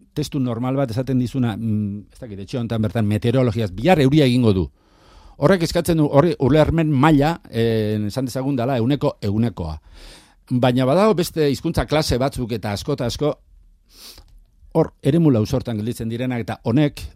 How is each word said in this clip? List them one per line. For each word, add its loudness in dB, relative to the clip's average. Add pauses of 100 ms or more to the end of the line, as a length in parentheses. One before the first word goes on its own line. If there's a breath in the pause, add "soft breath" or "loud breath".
(140)
testu -6
normal -4
bat -2
esaten -2
dizuna, -2
mm, -4
ez -20
dakit, -14
etxe -8
honetan -2
bertan 0
meteorologiaz, 0
bihar 2
euria 6
egingo 4
du. 0 (680 soft breath)
Horrek 4
eskatzen 0
du, 4
horri 2
ulermen 2
maila, 4
eh, 0 (100)
esan -6
dezagun -4
dala, -2
ehuneko 0
ehunekoa. -2 (720 loud breath)
Baina 2
badago 4
beste -2
hizkuntza -4
klase -2
batzuk -4
eta -6
asko -6
eta -6
asko, -4 (1300 loud breath)
hor, 2
eremu 4
lausortan 0
gelditzen -6
direnak, -6
eta -8
honek 2 (140)